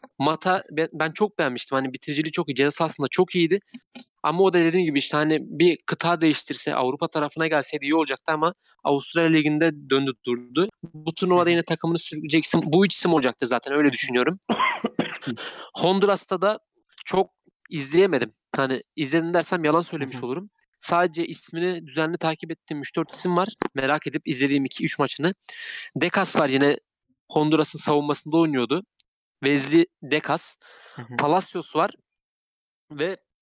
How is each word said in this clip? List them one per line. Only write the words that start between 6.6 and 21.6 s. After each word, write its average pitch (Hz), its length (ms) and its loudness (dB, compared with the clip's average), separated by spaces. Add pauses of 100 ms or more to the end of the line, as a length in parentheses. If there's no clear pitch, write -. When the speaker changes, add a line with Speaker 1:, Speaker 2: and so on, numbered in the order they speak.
Speaker 1:
Avrupa 135 340 -2
tarafına 160 380 -2
gelseydi 147 380 -2
iyi 147 100 2
olacaktı 147 380 0
ama 160 220 0 (300)
Avustralya 151 460 2
Ligi'nde 156 400 4 (200)
döndü 135 220 2 (140)
durdu. 123 420 -2 (260)
Bu 156 200 -8
turnuvada 180 300 4
Speaker 2:
Hı - 20 0
hı. 175 40 4
Speaker 1:
yine 170 120 4
takımını 165 360 -2
sürecek 156 460 -2
isim, - 200 2
bu 180 220 4
üç - 80 0
isim 170 180 2
olacaktır 127 340 2
zaten. 123 260 -2
Öyle 147 140 4
Speaker 2:
Hı - 20 6
hı. 135 40 4
Speaker 1:
düşünüyorum. 131 480 0 (640)
Speaker 2:
<coughs> - 720 -10
Speaker 1:
Honduras'ta 190 680 2
da 208 160 0 (480)
çok 185 240 0 (400)
izleyemedim. 143 600 2 (260)
Hani 135 240 0 (160)
izledim 160 380 0
dersem 170 300 0
yalan 156 160 4
söylemiş 139 360 -6
Speaker 2:
Hı 123 40 -12
hı. 123 60 -6
Speaker 1:
olurum, 160 200 -6 (340)
sadece 170 460 0
ismini 170 600 -6